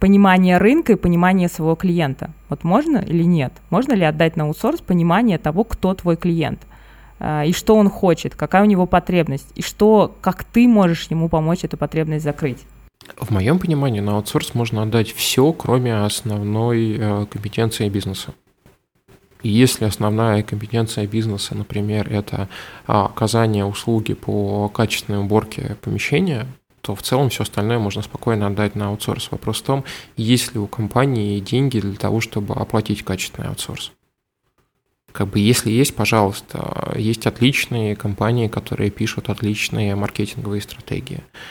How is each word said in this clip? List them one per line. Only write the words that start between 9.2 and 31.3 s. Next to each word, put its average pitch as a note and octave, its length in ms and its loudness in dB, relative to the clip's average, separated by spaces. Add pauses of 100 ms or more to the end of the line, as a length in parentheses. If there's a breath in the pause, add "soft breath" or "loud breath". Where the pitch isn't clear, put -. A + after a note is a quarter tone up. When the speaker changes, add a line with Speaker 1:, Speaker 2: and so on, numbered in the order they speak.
Speaker 1:
и - 80 -8
что, G#3 580 4
как - 220 -2
ты A#3+ 240 4
можешь F#3+ 420 4
ему D#3+ 200 0
помочь D#3+ 340 0
эту - 140 -8
потребность D#3 460 -2
закрыть? D3 360 -4 (600)
Speaker 2:
В - 120 -8
моем G#2+ 280 4
понимании C#3 420 0
на G#2 160 0
аутсорс - 360 -4
можно A2+ 300 -2
отдать A2 300 0
все, D3 400 2
кроме B2 500 0
основной, G#2+ 960 -2
э, G#2 300 -2
компетенции G#2+ 600 -2
бизнеса. G2 440 -4 (1120)
И A#2 60 -2
если A#2 360 4
основная G#2+ 580 0
компетенция G#2+ 640 -4
бизнеса, G#2+ 480 -4
например, G#2 560 -4
это, G2+ 380 -4 (360 loud breath)
а, G2+ 200 2
оказание A2 600 0
услуги A2 480 -2
по G#2 560 -2
качественной G#2 500 -2
уборке G#2 600 -2
помещения, C3 640 -2 (340)
то G2+ 140 -6
в - 60 -10
целом C3 280 2
все - 140 -4
остальное A2 360 -2
можно G#2 220 -2
спокойно G#2 460 -2
отдать G2+ 280 -2
на G#2 120 -4
аутсорс. - 440 -4
Вопрос G#2+ 300 -6
в - 40 -20
том, C#3 180 0 (340 loud breath)
есть A#2 360 2
ли A2 60 -4
у G2+ 80 -4
компании A2 720 0